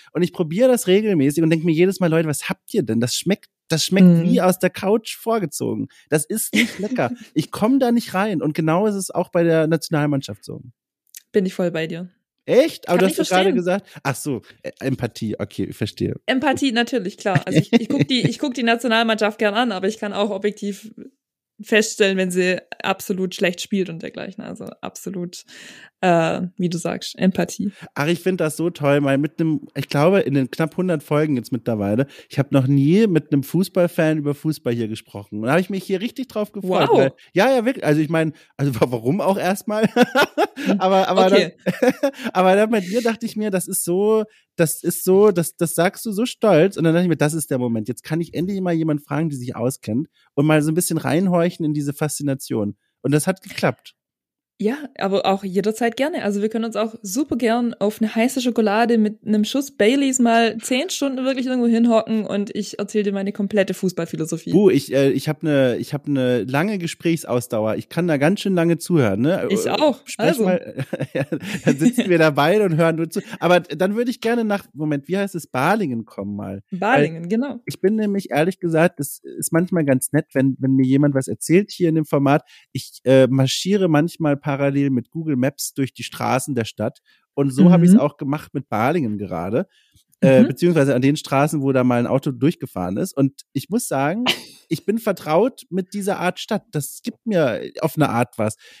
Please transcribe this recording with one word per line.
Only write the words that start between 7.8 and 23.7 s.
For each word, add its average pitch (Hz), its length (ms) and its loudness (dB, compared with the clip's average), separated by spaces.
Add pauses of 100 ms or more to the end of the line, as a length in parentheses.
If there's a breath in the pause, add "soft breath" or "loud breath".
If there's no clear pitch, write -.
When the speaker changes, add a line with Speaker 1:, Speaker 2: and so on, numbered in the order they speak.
Speaker 1:
nicht 240 220 -2
rein. 190 280 -2
Und 151 120 -2
genau 170 320 2
ist 208 100 -2
es 190 160 -6
auch - 180 -2
bei 170 140 2
der 160 240 2
Nationalmannschaft 147 760 -2
so. - 160 -14 (680)
Speaker 2:
Bin 202 160 2
ich 185 80 -6
voll 175 160 -2
bei 165 160 -4
dir. 170 240 -10 (340)
Speaker 1:
Echt? 254 440 2
Aber 180 100 2
Speaker 2:
Kann 180 60 4
Speaker 1:
du - 20 4
Speaker 2:
ich 294 60 0
Speaker 1:
hast - 80 -6
doch - 60 -2
gerade 185 260 2
Speaker 2:
verstehen. - 20 0
Speaker 1:
gesagt, 180 320 -2 (160 loud breath)
ach 139 140 -2
so, 127 260 -6 (200 soft breath)
äh, - 180 -12
Empathie, 117 580 -4
okay, - 260 -6
ich - 120 -8
verstehe. - 400 -4 (100)
Speaker 2:
Empathie, 262 460 0
natürlich, 233 440 -2
klar. - 300 -2
Also 135 140 -2
ich, - 180 -2
ich 226 100 -6
guck 277 200 0
die, 247 200 0
ich 233 100 -6
guck 294 160 -4
die 269 80 -6
Nationalmannschaft 226 760 0
gern 208 160 0
an, 233 180 0
aber 190 160 -2
ich 220 100 -4
kann 208 140 -8
auch 202 180 -2
objektiv 202 600 -6 (680)
feststellen, 208 540 2
wenn 185 160 0
sie 180 260 0 (240)
absolut 190 520 -4
schlecht 180 260 -2
spielt 190 280 -4